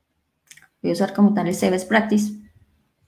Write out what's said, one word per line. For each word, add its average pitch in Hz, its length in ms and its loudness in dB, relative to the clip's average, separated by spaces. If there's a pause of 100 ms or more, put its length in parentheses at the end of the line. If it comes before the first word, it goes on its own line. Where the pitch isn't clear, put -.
(800)
voy 175 100 -4
a 170 40 0
usar 196 180 -2
como 208 220 4
tal 208 140 0
el 202 60 -2
Save 190 220 0
as 185 80 -4
Practice, 208 500 0 (720)